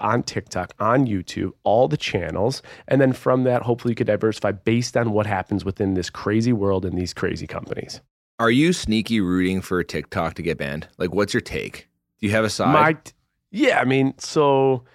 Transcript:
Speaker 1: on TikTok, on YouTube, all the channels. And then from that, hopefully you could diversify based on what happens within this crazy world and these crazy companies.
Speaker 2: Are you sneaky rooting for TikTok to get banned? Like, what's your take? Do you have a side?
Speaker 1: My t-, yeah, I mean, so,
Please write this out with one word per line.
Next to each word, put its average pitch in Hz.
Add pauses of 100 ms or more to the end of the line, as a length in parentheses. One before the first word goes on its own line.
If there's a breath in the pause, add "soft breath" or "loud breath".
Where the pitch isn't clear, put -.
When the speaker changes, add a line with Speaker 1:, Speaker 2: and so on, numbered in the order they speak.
Speaker 1:
on 113
TikTok, -
on 123
YouTube, 95 (120)
all 113
the 151
channels. 92 (260 loud breath)
And 135
then 131
from 127
that, 123
hopefully 120
you -
could 117
diversify 107
based 113
on 117
what 104
happens 95
within 98
this 90
crazy 113
world 98
and 87
these 90
crazy 85
companies. - (360)
Speaker 2:
Are 113
you 151
sneaky 110
rooting 92
for 90
TikTok 80
to 85
get 80
banned? 73 (120)
Like, 90
what's 101
your 113
take? - (320)
Do 104
you 101
have 110
a 107
side? 90
Speaker 1:
My 151
t-, - (400)
yeah, 220
I 123
mean, 135
so, 135 (120)